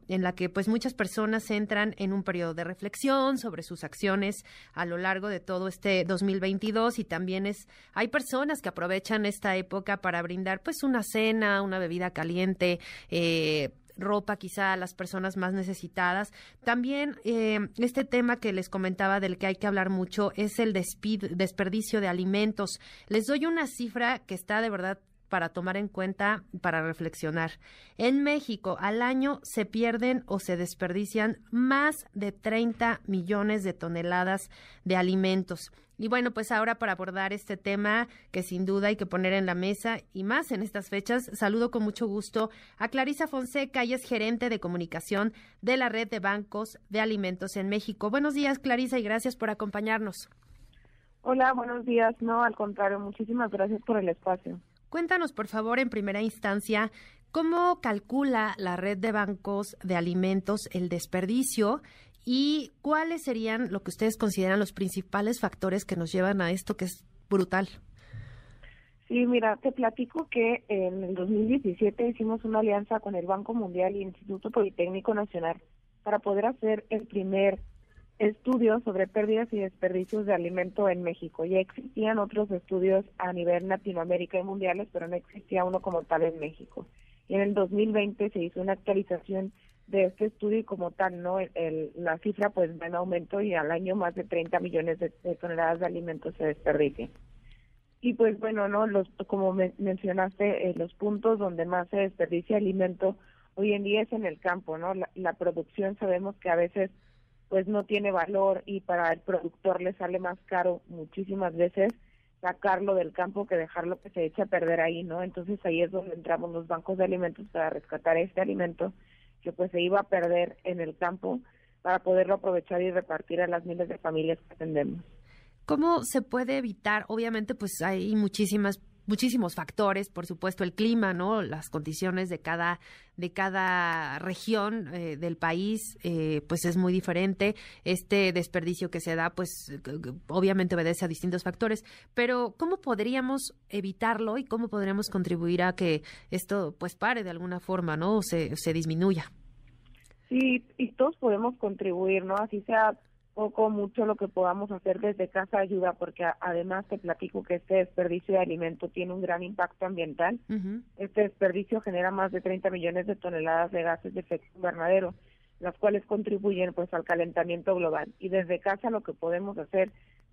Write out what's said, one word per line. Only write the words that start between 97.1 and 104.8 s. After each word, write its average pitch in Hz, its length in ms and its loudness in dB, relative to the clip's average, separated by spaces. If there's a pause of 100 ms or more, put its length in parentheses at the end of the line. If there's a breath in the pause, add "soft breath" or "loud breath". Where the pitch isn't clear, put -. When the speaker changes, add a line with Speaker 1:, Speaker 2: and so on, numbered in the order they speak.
Speaker 2:
Y, 240 140 0
pues, 214 260 2
bueno, 214 280 0
¿no? 202 180 2
Los, 202 240 2 (160)
como 190 260 2
men-, 185 280 2
mencionaste, 190 920 0
eh, 170 60 -2
los 170 180 -4
puntos 208 460 2
donde 175 260 -2
más 175 240 0
se 202 80 -2
desperdicia 185 600 0
alimento 190 600 2 (380 soft breath)
hoy 208 180 2
en 202 80 0
día 208 220 2
es 233 100 -4
en 220 140 -2
el 156 120 -4
campo, 175 380 -2
¿no? 175 160 -4